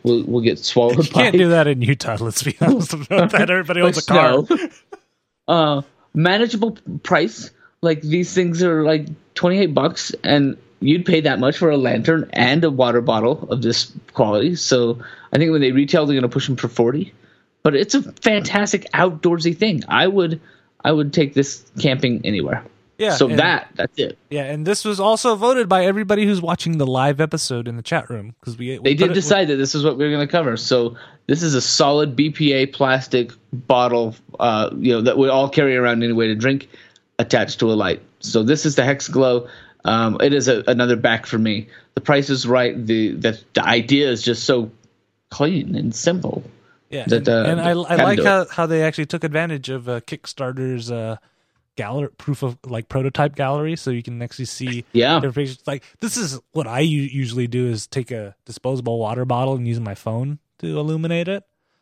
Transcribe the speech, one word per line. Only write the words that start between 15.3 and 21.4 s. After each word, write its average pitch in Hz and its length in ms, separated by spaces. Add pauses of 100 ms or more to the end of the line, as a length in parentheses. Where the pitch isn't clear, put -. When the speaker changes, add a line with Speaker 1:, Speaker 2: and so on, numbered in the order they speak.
Speaker 1:
I - 60
think 160 140
when 151 100
they 131 100
retail, 143 340
they're 143 100
gonna 127 140
push 135 200
'em 127 60
for 123 140
forty. 135 440 (500)
But 151 120
it's 196 200
a 277 80 (180)
fantastic 202 720
outdoorsy 170 640
thing. 196 300
I 147 200
would, 170 320 (440)
I 147 100
would 147 200
take 143 200
this - 320 (140)